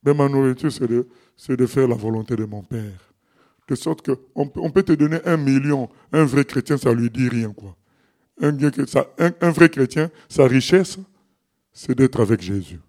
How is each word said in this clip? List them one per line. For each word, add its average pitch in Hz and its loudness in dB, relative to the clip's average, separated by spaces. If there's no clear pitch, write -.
Mais 143 2
ma 143 2
nourriture, 135 0
c'est 127 -6
de, 120 -2
c'est 131 -6
de 127 2
faire 131 0
la 120 0
volonté 110 -6
de 110 -6
mon 104 -14
Père. 104 -12
De - -4
sorte 160 -6
que 131 -4
on 143 -4
peut, - -10
on 165 -4
peut 190 2
te 175 2
donner 151 0
un 170 0
million. 135 0
Un 156 4
vrai 139 2
chrétien, 143 -4
ça 127 2
lui 117 0
dit 123 -2
rien, 113 -4
quoi. 98 -18
Un, 147 0
ça, - 0
un, 175 2
un 170 2
vrai 165 6
chrétien, 151 -2
sa 135 6
richesse, 170 2
c'est - -6
d'être 127 2
avec 104 2
Jésus. 92 -8